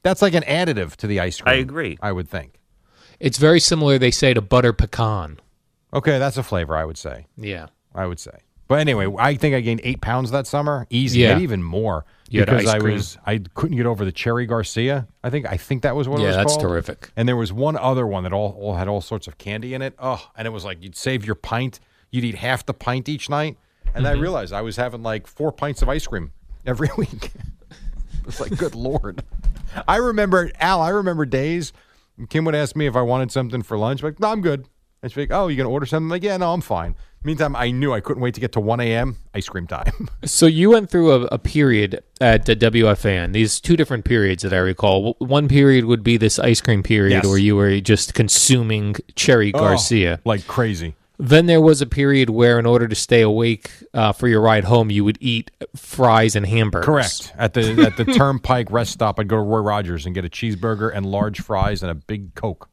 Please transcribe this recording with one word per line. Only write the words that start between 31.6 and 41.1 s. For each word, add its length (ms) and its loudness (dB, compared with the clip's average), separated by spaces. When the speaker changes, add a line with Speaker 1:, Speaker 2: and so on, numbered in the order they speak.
Speaker 1:
Kim 180 -2
would 80 0
ask 200 -2
me 120 -2
if 100 -2
I 60 2
wanted 280 0
something 320 -4
for 160 -6
lunch. 240 -2
Like, 160 -8
"No, 100 0
I'm 120 -2
good." 260 -2
And 100 -10
she'd 40 -12
be 60 -4
like, 160 -4
"Oh, 100 0
you 80 -4
gonna 140 -2
order 160 -2
something?" 220 -2
Like, 160 -4
"Yeah, 140 -2
no, 160 0
I'm 80 -4
fine." 340 -6
Meantime, 320 -2
I 180 -2
knew 200 0
I 80 -2
couldn't 220 -4
wait 120 -2
to 60 -12
get 120 -4
to 80 -2
one 200 -2
A 140 0
M, 220 -2
ice 140 -6
cream 180 -8
time. 420 -4
<laughs> 160 -14
Speaker 3:
So 220 4
you 240 6
went 200 6
through 220 4